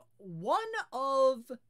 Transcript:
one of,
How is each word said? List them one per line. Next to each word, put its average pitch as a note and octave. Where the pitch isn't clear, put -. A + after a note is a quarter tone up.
one G3
of, C4